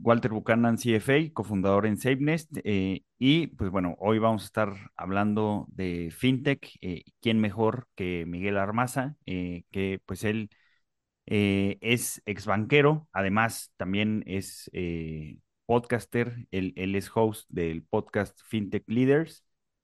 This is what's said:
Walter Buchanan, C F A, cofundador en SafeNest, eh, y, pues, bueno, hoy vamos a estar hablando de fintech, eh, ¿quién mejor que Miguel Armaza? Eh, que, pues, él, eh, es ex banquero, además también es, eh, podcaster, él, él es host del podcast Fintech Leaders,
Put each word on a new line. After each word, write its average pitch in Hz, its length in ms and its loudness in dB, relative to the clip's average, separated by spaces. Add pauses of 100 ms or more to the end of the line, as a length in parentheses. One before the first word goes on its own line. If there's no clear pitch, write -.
Walter 117 300 4
Buchanan, 113 460 2
C 117 180 2
F 113 180 2
A, 156 200 2
cofundador 98 540 2
en 104 100 0
SafeNest, 147 680 -2
eh, 95 380 -2 (180)
y, 143 280 4
pues, 101 220 -4
bueno, 90 300 -2
hoy 107 200 2
vamos 110 240 2
a - 20 -14
estar 101 280 -2 (220)
hablando 104 720 0
de 87 480 -6
fintech, 131 540 0 (100)
eh, 90 240 -8 (160)
¿quién 113 220 2
mejor 107 540 0
que 90 300 -4
Miguel 92 320 -2
Armaza? 123 680 -2
Eh, 90 460 -6
que, 98 340 -4
pues, 95 180 -10
él, 107 260 -2 (760)
eh, 98 560 2
es 120 440 0
ex 101 200 -6
banquero, 139 680 4
además 101 640 0
también 104 500 -2
es, - 460 -8
eh, 80 680 -8 (260)
podcaster, 120 840 -2
él, 92 240 -4
él 95 180 -4
es 98 220 -4
host 110 340 0
del 82 340 -4
podcast 104 540 -4 (100)
Fintech 104 380 -4
Leaders, 135 600 0 (380)